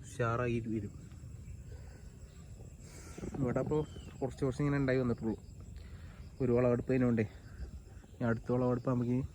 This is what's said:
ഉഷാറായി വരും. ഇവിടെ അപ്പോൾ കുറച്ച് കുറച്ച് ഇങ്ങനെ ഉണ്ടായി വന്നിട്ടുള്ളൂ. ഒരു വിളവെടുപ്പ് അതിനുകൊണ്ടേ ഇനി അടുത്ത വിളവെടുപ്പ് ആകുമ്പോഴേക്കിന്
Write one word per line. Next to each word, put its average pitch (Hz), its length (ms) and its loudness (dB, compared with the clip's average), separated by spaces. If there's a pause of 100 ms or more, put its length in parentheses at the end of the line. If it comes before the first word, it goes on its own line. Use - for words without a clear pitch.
ഉഷാറായി 117 540 0 (180)
വരും. 104 180 -4 (2500)
ഇവിടെ 123 220 4
അപ്പോൾ 151 180 2 (380)
കുറച്ച് 131 260 -2
കുറച്ച് 131 180 0
ഇങ്ങനെ 143 180 4
ഉണ്ടായി 131 220 4
വന്നിട്ടുള്ളൂ. 113 320 2 (1040)
ഒരു 123 160 4
വിളവെടുപ്പ് 123 360 6
അതിനുകൊണ്ടേ 120 320 6 (880)
ഇനി 123 180 -2
അടുത്ത 113 240 0
വിളവെടുപ്പ് 123 360 4
ആകുമ്പോഴേക്കിന് 123 320 4 (120)